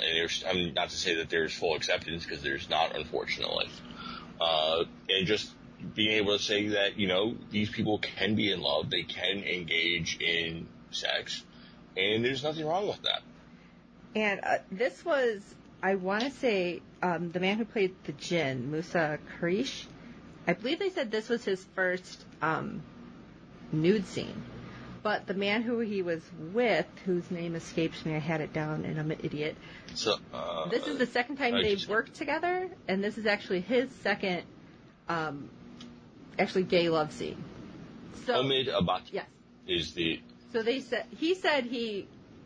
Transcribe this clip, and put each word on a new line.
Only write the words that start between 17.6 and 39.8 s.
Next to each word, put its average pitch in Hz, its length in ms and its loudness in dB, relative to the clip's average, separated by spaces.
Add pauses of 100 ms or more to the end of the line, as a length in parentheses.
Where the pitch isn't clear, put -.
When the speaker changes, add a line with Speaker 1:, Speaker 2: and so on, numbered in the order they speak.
Speaker 2:
played 190 300 2 (100)
the 170 80 -6
djinn, 139 580 0
Musa 156 460 0 (220)
Karish, 196 460 0 (600)
I 175 80 4
believe 269 260 -2
they 392 120 2
said 269 180 -2
this 220 200 -2
was 233 140 0
his 190 200 0 (120)
first, 180 480 0 (180)
um, 151 420 -2 (880)
nude 180 340 4
scene. - 380 -6 (580)
But - 260 0
the 202 60 -2
man 202 300 2
who 233 160 0
he 202 220 0
was 165 200 0 (320)
with, 208 320 4 (200)
whose 180 240 2
name 170 260 -2
escapes 165 500 -2
me, 160 100 0
I 151 40 2
had 156 200 0
it - 140 -4
down 156 320 -2
and 160 120 -2
I'm 156 140 0
an - 100 -4
idiot. 151 360 -4 (380)
Speaker 1:
So, 107 200 2 (180)
uh, 82 360 -2
Speaker 2:
This 247 180 0
is 294 100 -2
the 240 100 2
second 247 300 -2
time 240 180 2
Speaker 1:
I - 80 4
Speaker 2:
they've 202 140 4
Speaker 1:
just 185 120 -4
Speaker 2:
worked 214 260 0
together, 349 540 0 (180)
and 190 160 2
this 214 140 -2
is 214 80 -4
actually 202 360 2
his 247 280 2 (120)
second, 196 420 0 (680)
um, 151 400 -2 (880)
actually 190 240 4
gay 175 260 6
love 156 220 4
scene. - 320 -6 (840)
So 131 180 4
Speaker 1:
Omid 135 300 2
Abati 92 380 4
Speaker 2:
Yes. 190 140 -2 (420)
Speaker 1:
is 85 260 0